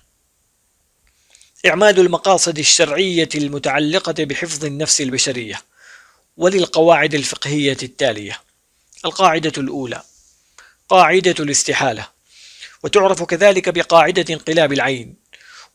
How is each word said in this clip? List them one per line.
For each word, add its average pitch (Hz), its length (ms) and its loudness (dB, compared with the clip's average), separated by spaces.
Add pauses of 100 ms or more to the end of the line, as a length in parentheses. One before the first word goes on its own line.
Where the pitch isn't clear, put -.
(1700)
إعمال 185 340 4
المقاصد 170 600 2
الشرعية 165 760 0
المتعلقة 147 800 -2 (100)
بحفظ 151 420 -8
النفس 147 360 -2
البشرية، 123 600 -6 (760)
وللقواعد 165 800 2
الفقهية 139 680 -4
التالية. 107 580 -6 (640)
القاعدة 160 520 0
الأولى 135 440 -8 (880)
قاعدة 180 500 4
الاستحالة، 135 680 -4 (760)
وتعرف 185 400 2
كذلك 190 460 2
بقاعدة 170 640 2
انقلاب 156 400 0
العين، 131 420 -4 (600)